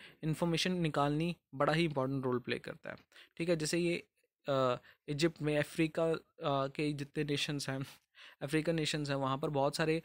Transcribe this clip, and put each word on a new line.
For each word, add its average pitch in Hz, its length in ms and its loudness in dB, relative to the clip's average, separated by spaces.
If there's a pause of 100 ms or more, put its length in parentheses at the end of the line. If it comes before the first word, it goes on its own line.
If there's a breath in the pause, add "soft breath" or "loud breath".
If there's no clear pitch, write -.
(220 loud breath)
इन्फॉर्मेशन 165 580 2
निकालनी 151 560 2 (180)
बड़ा 143 180 4
ही 165 120 4
इंपॉर्टेंट 139 400 0
रोल 123 140 2
प्ले 120 200 -2
करता - 320 -10
है, - 60 -8 (400 loud breath)
ठीक 170 120 -4
है। 175 80 4
जैसे 156 220 -2
ये, 170 280 -2 (400)
अ, 131 300 2 (320 loud breath)
इजिप्ट 147 340 0
में 151 160 0
अफ्रीका, 160 460 0
अ, 165 140 0 (240)
के 143 500 0
जितने 143 320 -4
नेशंस 143 440 -2
हैं, 135 120 -4 (640 loud breath)
अफ्रीकन 156 320 0
नेशंस 151 340 -2
हैं, 143 80 -2
वहाँ 135 220 2
पर 160 120 -2
बहुत 143 260 2
सारे 160 280 2